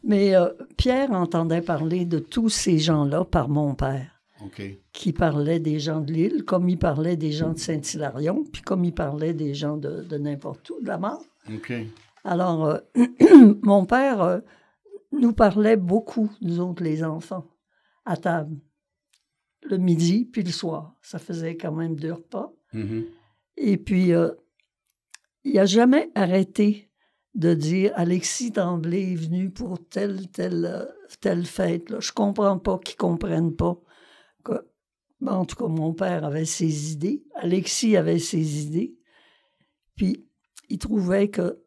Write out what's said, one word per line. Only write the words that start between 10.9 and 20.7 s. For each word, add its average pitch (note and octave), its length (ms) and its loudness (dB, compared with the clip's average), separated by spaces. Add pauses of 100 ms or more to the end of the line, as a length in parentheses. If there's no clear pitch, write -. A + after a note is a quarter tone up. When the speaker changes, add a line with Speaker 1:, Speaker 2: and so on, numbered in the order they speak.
Speaker 1:
mort. G#3+ 260 -6 (300)
Speaker 2:
Ok. A2 180 -10 (520)
Speaker 1:
Alors, F3 420 0
euh, D3+ 140 0 (160)
<clears throat> B3 680 10
mon G3+ 240 6
père, B3+ 360 2
euh, F3+ 180 0 (720)
nous A#3+ 220 2
parlait G#3+ 440 4
beaucoup, G#3 540 -2 (100)
nous E3+ 180 -2
autres, F3+ 240 -4
les D#3 200 -2
enfants, D#3+ 440 -8 (580)
à E3+ 120 -4
table, D#3+ 400 -4 (1080)
le G3+ 140 -4
midi F3+ 480 2
puis - 180 -6
le F3 80 -4
soir. D#3+ 520 -8